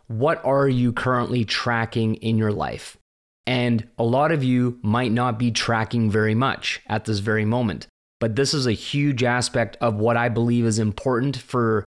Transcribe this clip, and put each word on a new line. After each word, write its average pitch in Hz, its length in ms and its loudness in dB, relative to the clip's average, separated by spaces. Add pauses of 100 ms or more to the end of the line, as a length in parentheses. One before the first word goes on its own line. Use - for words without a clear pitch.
what 123 380 -2
are 139 240 2
you 123 240 2
currently 123 520 0
tracking 113 720 -2
in 113 220 0
your 110 140 2
life? 73 440 -6 (500)
And 123 420 0 (100)
a 117 60 0
lot 139 280 2
of 147 120 0
you 123 380 2
might 113 300 0
not 120 260 0
be 120 120 0
tracking 113 600 0
very 107 260 2
much - 500 -2
at 107 180 -4
this 107 140 -2
very 107 260 0
moment, 107 440 -2 (320)
but 110 160 -2
this 139 180 0
is 135 120 0
a 120 60 2
huge 139 520 -2
aspect 120 560 0
of 113 160 0
what 117 200 2
I 120 120 2
believe 117 360 2
is 110 140 2
important 120 580 0
for 113 520 0